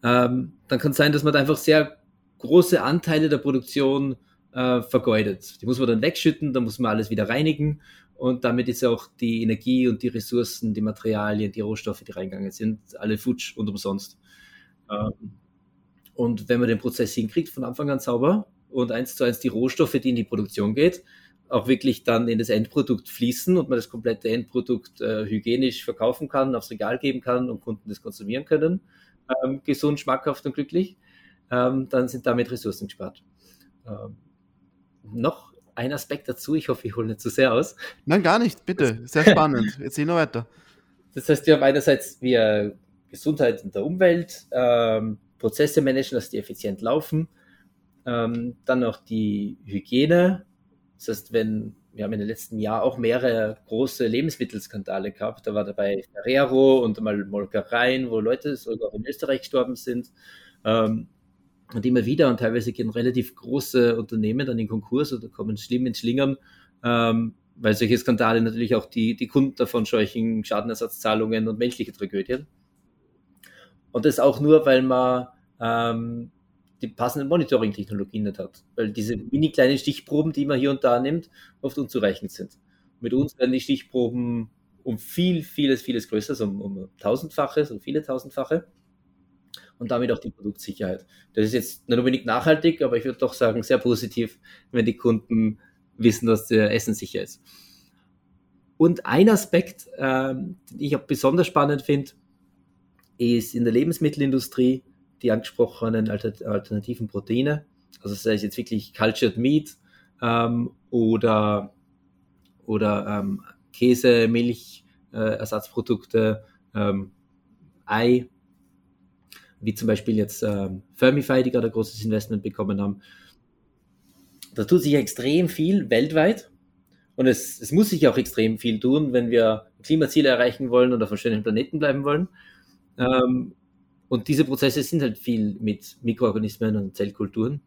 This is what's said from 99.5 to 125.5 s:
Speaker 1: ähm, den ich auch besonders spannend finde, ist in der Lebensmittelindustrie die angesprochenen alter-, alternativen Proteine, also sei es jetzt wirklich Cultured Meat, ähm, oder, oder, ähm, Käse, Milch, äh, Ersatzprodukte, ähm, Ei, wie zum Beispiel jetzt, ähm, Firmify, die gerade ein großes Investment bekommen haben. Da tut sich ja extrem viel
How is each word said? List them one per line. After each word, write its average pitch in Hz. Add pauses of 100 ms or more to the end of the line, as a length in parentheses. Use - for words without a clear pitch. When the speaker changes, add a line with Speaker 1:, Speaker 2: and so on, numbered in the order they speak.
Speaker 1:
ähm, 131 (140)
den -
ich 147
auch 131
besonders 139
spannend 143
finde, 143 (1080)
ist 120
in 120
der 117
Lebensmittelindustrie 131 (400)
die 120
angesprochenen 110
alter-, 107
alternativen 107
Proteine, 131 (380)
also 101
sei 110
es 98
jetzt 104
wirklich -
Cultured 110
Meat, 143 (440)
ähm, 120 (180)
oder, 107 (920)
oder, 104
ähm, 101 (300)
Käse, 120
Milch, 117 (280)
äh, 113
Ersatzprodukte, 110 (300)
ähm, 98 (760)
Ei, 120 (1400)
wie 107
zum 110
Beispiel 110
jetzt, 104
ähm, 98 (120)
Firmify, 131
die 127
gerade 117
ein 107
großes 110
Investment 107
bekommen 98
haben. 101 (1500)
Da 107
tut 175
sich 147
ja 143
extrem 139
viel 170